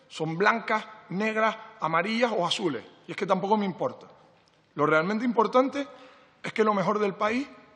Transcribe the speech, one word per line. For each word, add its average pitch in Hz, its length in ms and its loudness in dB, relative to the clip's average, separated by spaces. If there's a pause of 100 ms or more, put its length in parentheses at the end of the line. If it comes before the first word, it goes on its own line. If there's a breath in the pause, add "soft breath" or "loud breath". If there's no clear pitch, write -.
son 160 280 -4
blancas, 214 480 2 (260)
negras, 220 460 0 (220)
amarillas 214 580 0
o 170 80 0
azules, 156 380 -2 (240)
y 170 60 -12
es - 40 -10
que 196 100 -4
tampoco 196 300 2
me 202 80 0
importa. - 440 -4 (680)
Lo 147 120 2
realmente 175 380 2
importante 254 600 2 (560 loud breath)
es - 100 -8
que 220 120 2
lo 214 100 2
mejor 202 240 0
del 202 160 0
país 233 320 -2 (300)